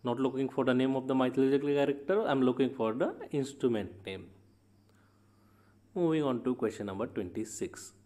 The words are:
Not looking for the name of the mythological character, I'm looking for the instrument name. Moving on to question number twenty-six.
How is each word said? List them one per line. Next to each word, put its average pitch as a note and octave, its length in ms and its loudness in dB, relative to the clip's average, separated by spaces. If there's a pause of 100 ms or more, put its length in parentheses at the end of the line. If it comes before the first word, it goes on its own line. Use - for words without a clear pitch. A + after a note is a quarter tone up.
Not A#2+ 160 0
looking C3 300 0
for C3 160 0
the B2+ 100 4
name C3 220 2
of C3 100 -4
the C3+ 80 0
mythological C3+ 540 2
character, C#3+ 580 2
I'm C3+ 160 2
looking B2+ 280 2
for A2+ 240 -2
the A3 200 -2 (160)
instrument B2+ 760 -2
name. F#2+ 220 -10 (1700)
Moving D#3+ 300 2
on B2 180 0
to B2+ 140 0
question G#2+ 300 -2
number G2 200 -4
twenty-six. - 880 -8 (140)